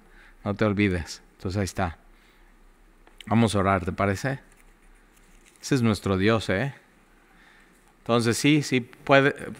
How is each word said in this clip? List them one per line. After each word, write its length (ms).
no 100
te 100
olvides. 580
Entonces 220
ahí 60
está. 340
Vamos 280
a 40
orar, 260
¿te 80
parece? 480
Ese 140
es 80
nuestro 340
Dios, 320
¿eh? 260
Entonces 400
sí, 240
sí 180
puede, 540